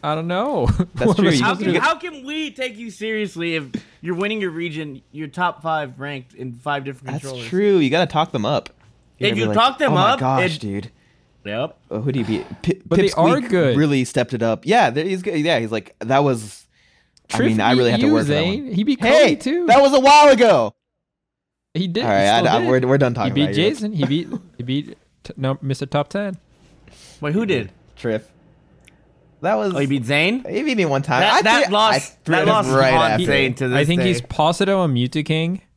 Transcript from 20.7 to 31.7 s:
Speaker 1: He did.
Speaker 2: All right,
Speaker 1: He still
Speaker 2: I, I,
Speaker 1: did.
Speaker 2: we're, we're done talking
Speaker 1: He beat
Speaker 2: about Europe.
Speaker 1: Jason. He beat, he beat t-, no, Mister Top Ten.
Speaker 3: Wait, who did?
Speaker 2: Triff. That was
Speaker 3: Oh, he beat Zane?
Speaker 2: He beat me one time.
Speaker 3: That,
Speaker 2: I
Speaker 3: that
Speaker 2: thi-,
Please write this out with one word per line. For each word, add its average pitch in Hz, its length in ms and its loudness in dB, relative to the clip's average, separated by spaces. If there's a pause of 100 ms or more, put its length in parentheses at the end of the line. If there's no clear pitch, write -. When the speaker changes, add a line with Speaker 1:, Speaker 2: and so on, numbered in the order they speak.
Speaker 1:
He 180 140 -2
did. 185 180 -4
Speaker 2:
All 240 60 0
right, 98 120 2
Speaker 1:
He 101 180 4
still 120 80 2
Speaker 2:
I, - 80 2
I, - 40 2
Speaker 1:
did. 117 80 -2
Speaker 2:
we're, 127 200 2
we're 139 100 4
done 127 160 2
talking 120 180 -2
Speaker 1:
He - 20 -6
beat 143 100 2
Speaker 2:
about 104 120 -2
Europe. 190 180 0
Speaker 1:
Jason. 220 180 -8
He 151 140 -2
beat, 147 220 -2 (280)
he 127 80 -12
beat 131 340 -8 (240)
t-, - 140 -20
no, 135 260 -4
Mister 135 240 -4
Top 143 220 -4
Ten. 196 280 -6 (840)
Speaker 3:
Wait, 147 120 -4
who 214 140 0
did? 120 240 -2 (260)
Speaker 2:
Triff. 110 280 -4 (1160)
That 190 120 0
was 214 180 -2
Speaker 3:
Oh, 160 60 -4
he 143 80 0
beat 135 180 -2
Zane? 165 440 0
Speaker 2:
He - 160 -4
beat 277 120 -2
me 196 100 0
one 139 160 -2
time. 135 180 0
Speaker 3:
That, 208 140 2
Speaker 2:
I 359 80 4
Speaker 3:
that 220 240 2
Speaker 2:
thi-, 180 60 -4